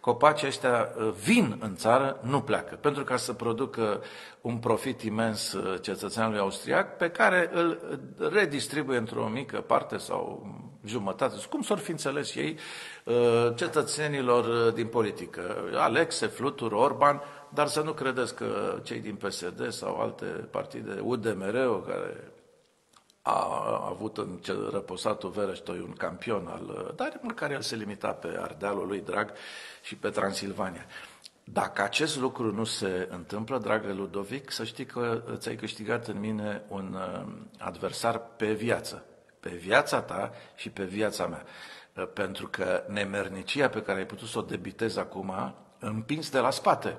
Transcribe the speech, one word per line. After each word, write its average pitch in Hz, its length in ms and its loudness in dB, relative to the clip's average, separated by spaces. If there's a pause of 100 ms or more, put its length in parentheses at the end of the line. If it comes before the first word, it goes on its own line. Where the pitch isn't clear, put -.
Copacii 139 460 6
ăștia, 123 500 4
uh, 110 160 2 (100)
vin 170 380 6
în 104 160 -4
țară, 131 460 6
nu 127 180 2
pleacă, 107 340 0
pentru 143 300 0
ca 127 120 0
să 120 160 -2
producă 113 680 0 (380)
un 120 160 -2
profit 117 460 2
imens, 110 500 0
uh, 95 280 0
cetățeanului 107 600 0
austriac, 131 560 2
pe 170 140 2
care 185 420 6
îl, 170 280 2 (100)
uh, 135 420 -4
redistribuie 143 680 2
într-o 113 300 -2
mică 113 280 -4
parte 110 400 2
sau - 500 -4 (380)
jumătate, 104 500 0 (160)
cum 294 120 -2
s-or 208 160 0
fi 208 120 -6
înțeles 143 440 -2
ei, 151 240 -4 (460)
uh, 117 100 2 (400)
cetățenilor, 123 1120 4
uh, 113 60 6
din 113 140 0
politică. 104 720 -2 (180)
Alexe, 143 520 4
Flutur, 117 460 -2
Orban, 139 500 6 (260)
dar 147 180 2
să 151 140 0
nu 156 120 0
credeți 127 420 0
că 101 480 -2
cei 120 160 -6
din 107 160 -6
P 101 160 -4
S - 140 -6 (120)
D 123 160 -4
sau 98 280 -2
alte 110 240 -2
partide, 101 800 -6
U 117 140 0
D 113 100 -2
M 98 240 0
R-ul, 117 360 2
care 50 440 -6 (920)
a - 680 2
avut 104 300 -6
în 95 220 -4
ce-, 98 160 -4 (160)
răposatul 98 580 -2
Verăștoi 90 480 -4
un 92 140 -8
campion 90 540 -2
al, 92 500 -8
dar 302 240 -4
măcar 180 300 -4
el 135 100 -2
se 113 160 -4
limita 104 320 -6
pe 90 320 -4
Ardealul 95 460 -2
lui 95 200 -2
drag 104 260 0 (500)
și - 140 -10
pe 107 120 -2
Transilvania. 98 800 -2 (580)
Dacă 101 380 0
acest 147 360 0
lucru 127 360 0
nu 110 100 0
se 92 460 -2
întâmplă, 107 480 -4
dragă 107 380 0
Ludovic, 98 540 -4
să - 140 -4
știi 120 220 -8
că 117 360 -2 (140)
ți-ai 117 200 -6
câștigat 113 500 -4
în 101 140 -4
mine 104 480 -2
un, 95 280 -8
uh, 92 260 -6 (360)
adversar 92 640 0 (140)
pe 107 160 2
viață. 107 520 0 (360)
Pe - 80 -8
viața 107 520 4
ta - 300 -4 (240)
și - 160 -8
pe - 120 -6
viața 98 440 0
mea. 80 180 -6 (520)
Uh, 92 160 -2
pentru 98 360 -4
că 92 380 0
nemernicia 101 840 0
pe 107 140 0
care 95 160 0
ai 95 80 -2
putut 110 220 -10
să 117 100 -4
o 104 40 -2
debitezi 101 560 -2
acum, 95 560 -4 (240)
împins 110 520 -4
de 135 80 4
la 123 120 6
spate. - 480 2